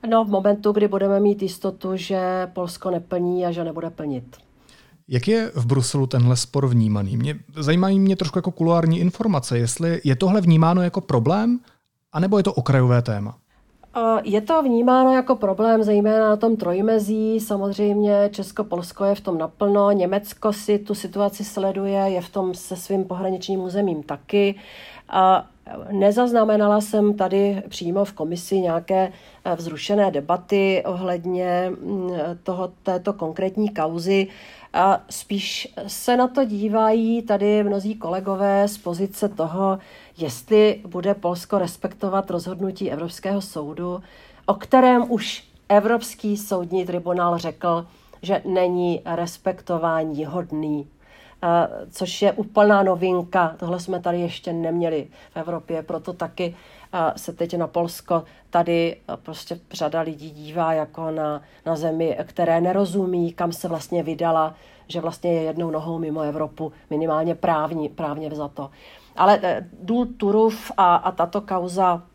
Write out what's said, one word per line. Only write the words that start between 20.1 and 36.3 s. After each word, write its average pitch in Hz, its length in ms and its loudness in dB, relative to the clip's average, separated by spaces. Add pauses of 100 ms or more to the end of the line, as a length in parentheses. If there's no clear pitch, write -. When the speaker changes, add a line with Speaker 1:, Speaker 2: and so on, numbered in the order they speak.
Speaker 1:
si 208 260 -2
tu 208 160 -4
situaci 202 500 -4
sleduje, 196 540 -2
je 196 220 0
v 175 100 -12
tom 185 240 -4
se 180 220 -12
svým 190 280 -2
pohraničním 190 560 -4
územím 180 420 -2
taky. 196 520 0 (540)
A 185 380 4 (460)
nezaznamenala 214 880 4
jsem 208 340 2
tady 196 540 0
přímo 180 360 -2
v 196 80 -12
komisi 170 480 -4
nějaké, 180 520 0 (320)
eh, 175 120 -2
vzrušené 170 540 0
debaty 175 760 0
ohledně, 180 840 -2
mm, 185 400 -6 (320)
toho, 180 300 -6 (100)
této 185 300 -2
konkrétní 190 560 -4
kauzy. 175 580 0 (460)
A 185 280 4 (100)
spíš - 640 -8 (120)
se 247 300 -2
na 247 120 2
to 269 160 0